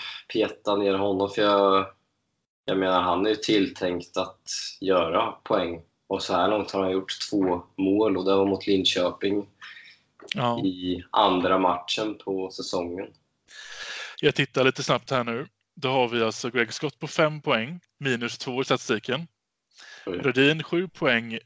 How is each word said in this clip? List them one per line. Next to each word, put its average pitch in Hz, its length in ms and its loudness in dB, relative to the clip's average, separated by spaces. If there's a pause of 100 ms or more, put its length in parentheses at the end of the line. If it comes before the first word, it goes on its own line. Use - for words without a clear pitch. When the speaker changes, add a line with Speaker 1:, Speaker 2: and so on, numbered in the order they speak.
(340)
Speaker 1:
peta 104 420 0
ner 101 180 2
honom, 98 360 0
för 107 120 -2
jag, 98 440 4 (800)
jag 95 120 -2
menar, 92 240 4
han 90 240 2
är 110 40 2
ju 107 60 2
tilltänkt 92 840 0
att - 240 -6 (400)
göra 92 500 2 (120)
poäng. 85 380 -2 (260)
Och 95 160 -4
så 98 100 -2
här 90 140 4
långt 104 240 0
har 98 120 0
han 92 80 0
gjort 95 260 -4 (120)
två 92 340 0 (120)
mål, 98 420 2
och 92 80 -4
det 98 100 4
var 98 100 4
mot 95 220 0
Linköping 98 800 0 (880)
Speaker 2:
Ja. 120 300 0
Speaker 1:
i 90 460 -4
andra 92 480 4
matchen 101 580 -2
på 95 340 -6
säsongen. 90 560 -6 (1120)
Speaker 2:
Jag 147 140 2
tittar 135 280 0
lite 131 200 2
snabbt - 280 0
här 123 120 0
nu. 120 240 -6 (280)
Då 131 140 -4
har 131 180 4
vi 113 160 0
alltså 110 260 -2
Greg 117 240 0
Scott - 260 -8
på 156 80 -10
fem 151 340 0
poäng, 143 380 -2 (180)
minus 120 400 -4
två 127 240 -4
i 131 40 -4
statistiken. 127 600 -2 (800)
Speaker 1:
Oj. 90 120 -6
Speaker 2:
Rödin 139 460 2
sju 175 240 -2
poäng, 117 580 0